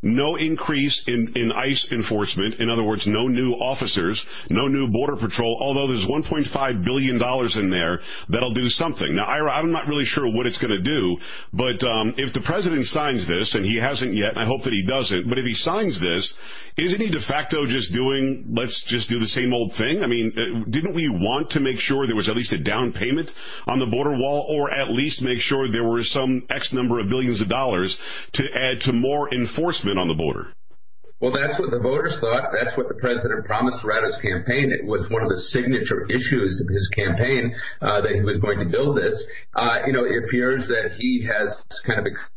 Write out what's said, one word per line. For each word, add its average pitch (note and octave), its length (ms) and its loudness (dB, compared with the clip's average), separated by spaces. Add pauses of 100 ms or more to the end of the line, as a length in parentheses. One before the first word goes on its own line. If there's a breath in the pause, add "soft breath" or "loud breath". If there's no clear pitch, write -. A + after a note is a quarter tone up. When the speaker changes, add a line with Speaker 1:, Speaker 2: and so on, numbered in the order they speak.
Speaker 1:
No C#3+ 300 2
increase D3+ 680 0
in, A#2 300 0
in A#2+ 160 2
ice C3+ 400 0
enforcement. G#2 680 0
In A#2 120 0
other A#2 160 2
words, G#2 220 0
no G#2+ 200 2
new B2 280 2
officers, A2+ 720 0 (240 loud breath)
no B2 180 2
new C3+ 180 2
border B2+ 300 0
patrol, A#2 420 0
although C#3 280 0
there's A#2 200 0
one D3 160 2
point D3+ 240 0
five B2+ 380 0
billion C3 320 2
dollars B2 400 2
in G2 140 2
there F2 320 0 (260 loud breath)
that'll B2 220 0
do B2 180 0
something. C3+ 460 0
Now, G2 100 0
Ira, D3 260 0
I'm D#3+ 220 2
not D#3+ 140 -2
really D3 180 0
sure B2+ 260 0
what A#2+ 160 0
it's A2+ 120 -2
gonna A2 200 0
do, F#2+ 380 2 (380 loud breath)
but, B2 300 0
um, A2+ 340 0
if C3+ 160 -2
the - 80 -2
president E3+ 420 0
signs C3+ 420 0
this, F2+ 280 0
and G#2 100 0
he G#2+ 120 2
hasn't B2+ 360 0
yet, G#2 200 0
and - 60 -6
I A2+ 60 0
hope A#2+ 200 0
that B2 100 0
he G2+ 80 2
doesn't, G2+ 440 0
but A#2+ 120 0
if B2+ 80 -2
he A#2 80 -2
signs E3 460 0
this, F2 360 0 (400 loud breath)
isn't F3+ 240 0
he A3 80 0
de D#3+ 120 0
facto D3 460 0
just A#2 260 -2
doing, C3+ 580 0
"Let's A#2 320 -2
just A#2 260 -2
do B2 120 0
the A2 80 2
same B2 260 2
old A#2 180 0
thing"? D3 300 0
I D3 60 0
mean, A#2 280 0
uh, A2+ 320 -2
didn't D#3+ 240 -2
we D#3+ 160 0
want A#2 420 0
to D3+ 100 2
make C3 180 0
sure C#3 280 0
there A2+ 100 0
was G#2 120 0
at A2 80 0
least A#2+ 160 0
a F#2+ 60 0
down G#2+ 340 0
payment C#3+ 400 -2 (340 loud breath)
on B2+ 120 2
the C3+ 80 2
border C3 320 0
wall, C#3+ 320 0
or D3 220 0
at C3+ 180 0
least C3 320 0
make B2 180 0
sure C3+ 280 0
there A#2 200 0
were A#2 140 2
some C3 480 0
X C3+ 240 -2
number B2 240 2
of G2+ 100 -2
billions B2 320 0
of G#2+ 80 0
dollars G#2+ 500 0 (340 loud breath)
to - 200 -2
add B2 300 0
to C3 100 2
more C#3 400 2
enforcement B2 680 0
on F2 80 2
the D#2+ 60 2
border? D2+ 340 -2 (720)
Speaker 2:
Well, B2+ 100 2
that's C#3 300 0
what E3+ 100 0
the A#2+ 80 -2
voters C#3 400 0
thought. A#2 340 0
That's - 240 -2
what B2 120 -2
the - 60 -4
president A2+ 500 -2
promised A#2+ 380 -2
throughout G#2+ 200 0
his G#2+ 140 -2
campaign. A#2+ 560 0
It - 120 -2
was G#2 240 -2
one A2+ 140 0
of G#2 60 0
the - 100 2
signature - 720 0
issues G2+ 500 2
of E2+ 80 -2
his G2 200 2
campaign, A#2 640 2 (260 loud breath)
uh, G#2 200 2
that G#2 160 2
he G2+ 60 4
was G2+ 180 2
going G2+ 180 2
to G2 60 0
build C3 320 2
this. - 260 2 (320 loud breath)
Uh, A#2 320 4
you C3+ 60 2
know, B2 120 2
it A#2 200 2
appears B2 440 2
that A2 260 0
he A#2+ 320 2
has G#2 380 0 (200)
kind G#2+ 160 2
of G#2 60 -2 (300)